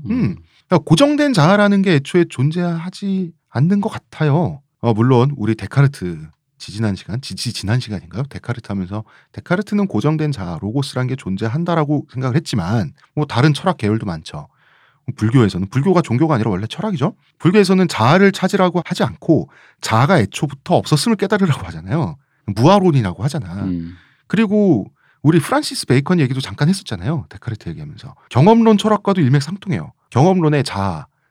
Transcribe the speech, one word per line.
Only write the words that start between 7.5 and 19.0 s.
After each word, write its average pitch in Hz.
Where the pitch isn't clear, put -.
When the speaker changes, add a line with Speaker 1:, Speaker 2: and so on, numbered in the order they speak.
Speaker 1:
지난 113
시간인가요? 95
데카르트 -
하면서 101
데카르트는 202
고정된 151
자아, 87
로고스란 127
게 127
존재한다라고 147
생각을 127
했지만 120
뭐 151
다른 143
철학 185
계열도 107
많죠. 80
불교에서는, 107
불교가 175
종교가 151
아니라 110
원래 95
철학이죠. 175
불교에서는 185
자아를 175
찾으라고 185
하지 185